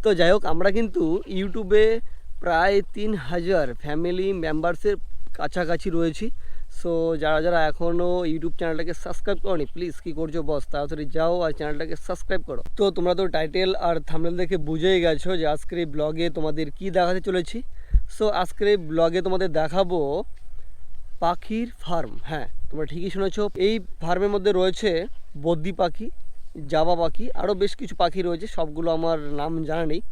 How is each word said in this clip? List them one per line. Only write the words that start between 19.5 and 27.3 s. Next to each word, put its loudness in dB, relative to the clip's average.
দেখাবো 0
পাখির -2
ফার্ম। 0
হ্যাঁ, -4
তোমরা 0
ঠিকই -4
শুনেছো, 0
এই 2
ফার্মের 0
মধ্যে 2
রয়েছে 2
বদ্রি 0
পাখি, 0
জাবা 4
পাখি, 4